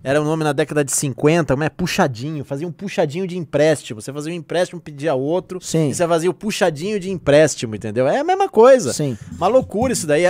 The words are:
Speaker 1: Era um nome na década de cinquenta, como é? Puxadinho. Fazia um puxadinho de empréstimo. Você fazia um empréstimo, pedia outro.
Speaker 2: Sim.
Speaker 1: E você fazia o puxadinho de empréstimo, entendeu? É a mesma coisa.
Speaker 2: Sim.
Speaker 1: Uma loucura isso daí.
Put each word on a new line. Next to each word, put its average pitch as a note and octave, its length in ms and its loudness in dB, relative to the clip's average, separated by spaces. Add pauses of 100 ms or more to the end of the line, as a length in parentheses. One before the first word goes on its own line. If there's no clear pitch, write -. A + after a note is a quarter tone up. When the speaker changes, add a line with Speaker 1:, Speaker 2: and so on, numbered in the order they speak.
Speaker 1:
Era C#3+ 180 2
um - 20 -2
nome D#3 200 -2
na D3 100 0
década D3 320 0
de - 60 -8
cinquenta, D3 640 0
como D3 80 -4
é? D3+ 60 -2
Puxadinho. D3 760 -4
Fazia C#3+ 220 -6
um E3+ 40 -8
puxadinho F#3 540 -4
de F3 100 -8
empréstimo. D3 640 0
Você C3+ 140 -12
fazia D3+ 180 -8
um F3 40 -8
empréstimo, E3+ 440 -4
pedia D3+ 360 -4
outro. F3 440 -2
Speaker 2:
Sim. D#3+ 300 0
Speaker 1:
E A#2 60 -4
você E3+ 120 2
fazia E3+ 220 2
o E3+ 60 -2
puxadinho G3 640 -2
de F3+ 100 -8
empréstimo, D3 680 2
entendeu? A2 320 -2
É G#3 120 2
a D4 40 -2
mesma F#4+ 240 2
coisa. A3+ 460 6
Speaker 2:
Sim. C3+ 240 -4 (200)
Speaker 1:
Uma F3 100 0
loucura B3 440 0
isso F#3 140 -4
daí. D3+ 240 2